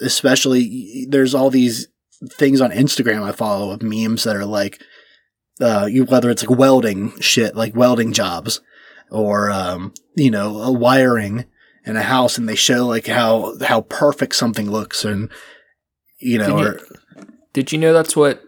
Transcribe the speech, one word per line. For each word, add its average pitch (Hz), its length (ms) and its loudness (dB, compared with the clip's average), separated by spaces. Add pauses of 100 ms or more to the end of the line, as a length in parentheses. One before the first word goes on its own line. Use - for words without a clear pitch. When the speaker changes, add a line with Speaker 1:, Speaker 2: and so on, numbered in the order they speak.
Speaker 1:
especially 127 600 2
y-, 120 480 -8
there's 135 260 2
all 131 140 2
these 123 380 0 (440)
things 139 300 2
on 123 100 0
Instagram 113 520 0
I 101 100 -6
follow 101 380 -4
of 104 100 -10
memes 110 420 -4
that 107 140 -2
are 101 80 -6
like, 101 360 -4 (760)
uh, 107 320 2
you, 127 140 4
whether 120 240 2
it's, - 180 -2
like, 127 100 2
welding 117 640 2
shit, - 380 0
like 110 180 -4
welding 117 380 2
jobs, 92 480 -4 (500)
or, 104 400 0
um, 92 420 -6 (220)
you 135 160 2
know, 104 300 -4
a 127 100 -2
wiring 120 720 2 (420)
in 110 120 -6
a 110 60 -2
house, 127 340 0
and 117 100 -4
they 110 80 -4
show, 123 320 2
like, 113 200 -4
how, 113 520 0
how 113 220 0
perfect - 540 -2
something 107 360 -2
looks, 107 320 -6
and, 104 260 -4 (880)
you 120 180 0
know, 98 180 0
Speaker 2:
Did 101 40 2
you, 98 80 2
Speaker 1:
or - 120 -6 (720)
Speaker 2:
did - 220 -2
you 156 60 -2
know 160 120 4
that's 160 240 4
what 143 320 2